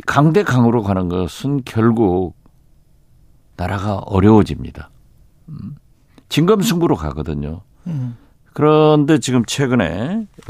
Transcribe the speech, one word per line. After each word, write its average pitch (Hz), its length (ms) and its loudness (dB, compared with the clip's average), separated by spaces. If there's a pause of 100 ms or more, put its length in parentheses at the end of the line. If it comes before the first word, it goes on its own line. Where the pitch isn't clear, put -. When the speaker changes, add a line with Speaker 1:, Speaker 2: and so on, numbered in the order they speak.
Speaker 1:
강대강으로 127 760 2
가는 95 260 -2
것은 92 560 -4
결국 110 720 0 (1200)
나라가 95 400 -4
어려워집니다. 95 960 2 (580)
음, 147 280 -16 (520)
진검승부로 175 680 2
가거든요. 76 640 -8 (260)
Speaker 2:
음. 127 300 -8 (360)
Speaker 1:
그런데 151 640 4
지금 123 280 0
최근에 123 800 -2 (240)